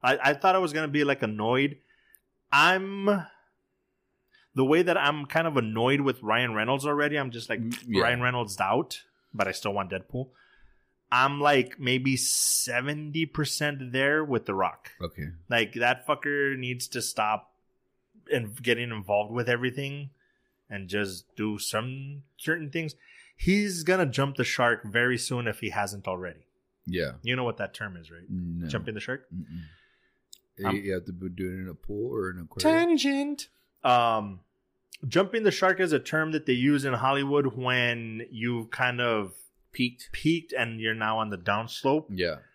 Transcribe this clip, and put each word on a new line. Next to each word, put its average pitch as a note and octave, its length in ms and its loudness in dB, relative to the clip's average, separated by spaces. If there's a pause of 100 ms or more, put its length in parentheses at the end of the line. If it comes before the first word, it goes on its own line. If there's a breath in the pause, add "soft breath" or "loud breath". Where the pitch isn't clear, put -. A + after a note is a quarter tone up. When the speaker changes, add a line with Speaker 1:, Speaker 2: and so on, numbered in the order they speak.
Speaker 1:
I, C3 220 4
I C#3+ 100 4
thought F#3 220 4
I F#3+ 40 6
was E3 140 0
gonna D#3 140 0
be, D3 160 2
like, C#3+ 180 2
annoyed. A#2+ 560 2 (720 soft breath)
I'm, F#3+ 540 4 (1500 soft breath)
the C3 100 4
way D#3 160 6
that E3+ 160 2
I'm C#3+ 280 0
kind E3 220 0
of C#3+ 100 0
annoyed A#2 440 2
with C#3 220 0
Ryan A#2 300 0
Reynolds B2+ 320 0
already, D3 320 0
I'm C3+ 140 -4
just A#2 180 -12
like, B2 120 -2
Speaker 2:
Mm, A#2 260 -6
yeah. A2+ 160 2
Speaker 1:
"Ryan A#2+ 180 2
Reynolds A#2+ 380 -2
out," G2+ 420 0 (320)
but G2+ 140 0
I F#2+ 40 -4
still G2+ 220 -4
want G2 180 -2
Deadpool. B2+ 380 -8 (840 soft breath)
I'm, C#3 300 4
like, C#3+ 380 4
maybe C3 360 2
seventy D3 1080 0
percent C#3+ 680 -4
there C#3+ 320 2
with C3 220 0
The G2+ 100 -2
Rock. F#2 360 -2 (100)
Speaker 2:
Okay. E2+ 260 -8 (220)
Speaker 1:
Like, A#2 240 2
that B2 340 0
fucker C#3+ 500 0
needs B2 320 -6
to A#2+ 120 -6
stop G#2+ 520 -2 (800)
and A#2+ 320 -2
getting A#2+ 280 0
involved G#2 420 0
with A#2+ 160 0
everything C#3 640 -2 (580)
and G2 180 -10
just F#2+ 380 -4 (100)
do G#2+ 240 -2
some C3+ 640 -6 (140)
certain D#3 340 -4
things. D#3+ 240 -6 (400 loud breath)
He's F#3+ 480 2
gonna F3+ 220 4
jump C#3 320 0
the D#3+ 80 2
shark A#2+ 400 2
very A#2+ 320 2
soon A#2+ 300 -4
if G#2 120 -4
he G#2+ 120 -6
hasn't G2+ 360 -4
already. F2+ 400 -8 (400)
Speaker 2:
Yeah. E2+ 240 -2 (100)
Speaker 1:
You A#2+ 140 -2
know B2+ 80 -2
what A#2 140 -4
that - 180 -6
term G2+ 220 -8
is, D#2+ 120 -20
right? E2+ 180 -20
Speaker 2:
No. E2+ 400 -6
Speaker 1:
Jumping G#2+ 280 -4
the G2+ 40 -8
shark? C3 340 -8
Speaker 2:
Mm-mm. - 1300 -14
Speaker 1:
Um, G#2 100 2
Speaker 2:
You G2 180 -4
have F2 120 -4
to F#2+ 80 -12
be F2+ 160 -8
doing F#2 300 -8
it - 40 -10
in F#2 60 -10
a E2+ 40 -12
pool G#2 400 -8
or F#2+ 180 -4
in F#2 60 -10
an F2 140 -10
aquarium? E4 380 4
Speaker 1:
Tangent. C#4+ 580 0 (360)
Um, A2+ 580 4 (640)
jumping G3+ 360 2
the G3+ 80 6
shark F#3 280 2
is F3 120 2
a C#3+ 80 4
term D#3 340 -2
that D#3 120 -2
they C3 80 2
use C3+ 320 4
in C3+ 80 0
Hollywood C#3 640 2
when A#2+ 760 0
you've A#2 400 -4
kind B2 300 0
of G#2+ 320 0 (380)
Speaker 2:
Peaked. - 400 -4
Speaker 1:
peaked D#3+ 420 0
and A#2 260 -4
you're A2 140 -2
now A2 260 0
on G#2+ 100 -2
the G2+ 80 -6
downslope. A2+ 720 0
Speaker 2:
Yeah. F2 280 -2 (180)